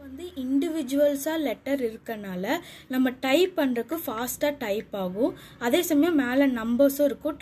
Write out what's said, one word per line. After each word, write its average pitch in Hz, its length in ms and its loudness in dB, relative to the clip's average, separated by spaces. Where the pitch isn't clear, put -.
வந்து 269 180 -14
இண்டிவிஜுவல்ஸா 285 920 0
லெட்டர் 262 420 -4
இருக்கனால 214 680 -6
நம்ம 254 180 2
டைப் 339 340 4
பண்றதுக்கு 254 460 -2
ஃபாஸ்டா 247 440 -4
டைப் 208 280 -4
ஆகும். 202 280 0
அதே 285 120 4
சமயம் 311 340 4
மேல 269 240 2
நம்பர்ஸும் 277 520 4
இருக்கும், 294 320 -6